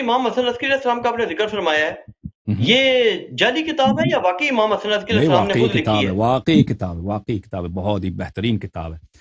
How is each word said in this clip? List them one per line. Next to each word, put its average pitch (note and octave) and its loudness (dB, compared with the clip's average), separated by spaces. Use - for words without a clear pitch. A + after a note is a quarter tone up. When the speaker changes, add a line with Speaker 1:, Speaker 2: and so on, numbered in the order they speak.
Speaker 1:
امام B3 0
حسن B3 0
عسکری A#3+ -4
علیہ C4+ 2
السلام B3 -2
کا A#3+ 0
آپ A#3+ -2
نے A#3 -2
ذکر G#3 -2
فرمایا E3 0
ہے، F3+ -4
Speaker 2:
ہمم۔ G#2 0
Speaker 1:
یہ B3+ 4
جعلی B3+ 2
کتاب C#4 0
ہے D#4+ 0
یا D4+ 0
واقعی F3+ 0
امام A3 0
حسن G#3 -2
عسکری G#3 0
علیہ D#3 4
Speaker 2:
نہیں، C#3+ 4
Speaker 1:
السلام G3+ 2
نے - -2
Speaker 2:
واقعی D#3 0
Speaker 1:
خود A#2+ 4
لکھی A2 0
Speaker 2:
کتاب A2 2
ہے، G2+ 2
Speaker 1:
ہے؟ F#2+ -2
Speaker 2:
واقعی B2+ 2
کتاب F#2 -2
ہے، E2+ -8
واقعی G#2 -6
کتاب F#2 -8
ہے، F2 -8
بہت F#2+ -4
ہی F#2+ -4
بہترین G2 -4
کتاب E2+ -10
ہے۔ D#2+ -14